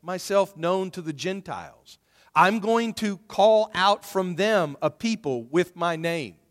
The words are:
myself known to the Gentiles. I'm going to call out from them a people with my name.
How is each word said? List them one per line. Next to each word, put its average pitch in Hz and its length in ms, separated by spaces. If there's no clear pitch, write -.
myself 190 540
known 180 360
to 185 100
the 156 120
Gentiles. 139 840
I'm 190 260
going 226 340
to 202 240
call 214 560
out 190 320
from 185 320
them 185 440
a 156 80
people 147 540
with 170 320
my 170 220
name. 160 400